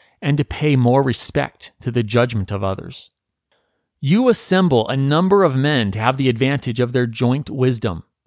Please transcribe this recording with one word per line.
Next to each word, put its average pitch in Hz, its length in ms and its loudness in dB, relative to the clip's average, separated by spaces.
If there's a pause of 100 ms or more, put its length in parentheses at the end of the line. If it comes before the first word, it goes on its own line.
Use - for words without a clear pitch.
(200)
and 147 160 0
to 143 80 0
pay 151 320 0
more 127 260 4
respect - 800 -4
to 127 100 -6
the 120 120 0
judgment 117 480 0
of 98 140 -6
others. - 460 -8 (880)
You 202 280 2
assemble 180 600 2
a 135 80 -4
number 170 480 2
of 139 120 2
men 131 360 0
to 101 60 -6
have 127 200 -2
the 135 100 0
advantage 127 500 -2
of 123 140 -2
their 123 140 0
joint 123 420 -2
wisdom. 117 540 -2 (240)